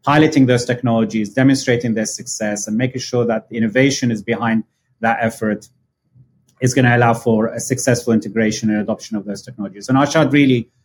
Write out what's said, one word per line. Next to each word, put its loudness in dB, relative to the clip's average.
Piloting 4
those 2
technologies, -2
demonstrating 2
their -2
success, -8
and -2
making -4
sure -2
that -4
the -10
innovation 0
is -6
behind -2
that 0
effort -4
is 0
gonna 4
allow 4
for 0
a -8
successful -2
integration 0
and 0
adoption -6
of -6
those -10
technologies. -12
And 4
Arshad 2
really 2